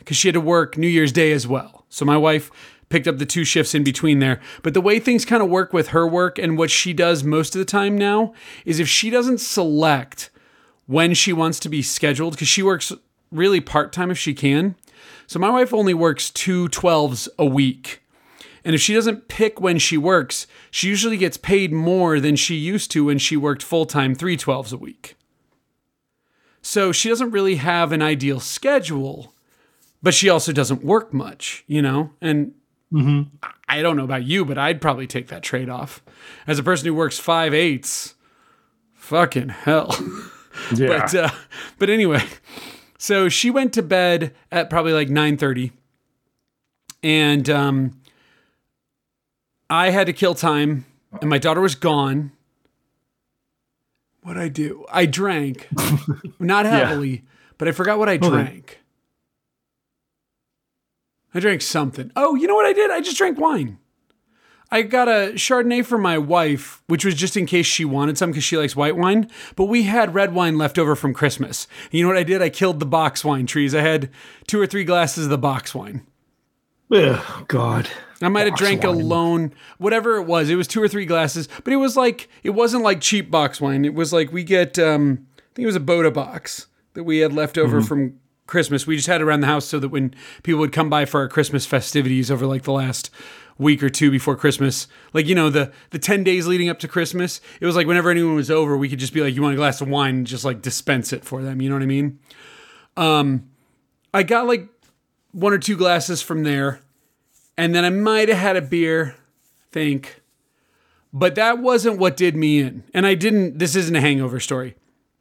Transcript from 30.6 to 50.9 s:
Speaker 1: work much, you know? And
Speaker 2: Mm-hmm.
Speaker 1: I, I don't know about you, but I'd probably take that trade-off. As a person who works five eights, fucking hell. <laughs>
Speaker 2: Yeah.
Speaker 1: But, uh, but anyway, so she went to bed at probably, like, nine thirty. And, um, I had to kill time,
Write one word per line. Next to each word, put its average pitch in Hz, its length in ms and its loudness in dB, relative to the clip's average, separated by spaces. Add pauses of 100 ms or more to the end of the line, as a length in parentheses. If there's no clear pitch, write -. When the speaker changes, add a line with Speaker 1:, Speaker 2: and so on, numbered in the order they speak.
Speaker 1:
work 196 300 0
much, - 540 -8
you 147 140 0
know? 143 300 0 (100)
And 151 320 0 (400)
Speaker 2:
Mm-hmm. 143 300 2 (200)
Speaker 1:
I, - 360 -6
I - 20 -2
don't 165 160 2
know 135 60 -2
about 131 200 -4
you, 165 220 -2
but 135 140 -4
I'd 151 200 -2
probably 135 280 -2
take 120 200 -8
that - 160 -16
trade-off. 127 580 -8 (460)
As 151 120 0
a 143 40 -4
person 156 240 0
who 165 60 -2
works 156 260 -2
five 165 340 0
eights, 151 600 -2 (800)
fucking 139 560 -2
hell. 147 500 0
<laughs> 92 60 -10 (680)
Speaker 2:
Yeah. 123 140 2 (120)
Speaker 1:
But, - 160 -2
uh, 165 140 0 (500)
but 196 100 2
anyway, 185 340 2 (760)
so 196 300 2
she 240 240 0
went 247 220 0
to 226 100 0
bed 175 500 0 (200)
at 170 160 -2
probably, 160 240 0
like, 151 160 0
nine 147 260 2
thirty. 127 380 -2 (1300)
And, 147 460 2
um, 139 500 0 (1700)
I 170 200 2
had 190 180 2
to 175 60 -2
kill 180 200 0
time, 147 520 0 (340)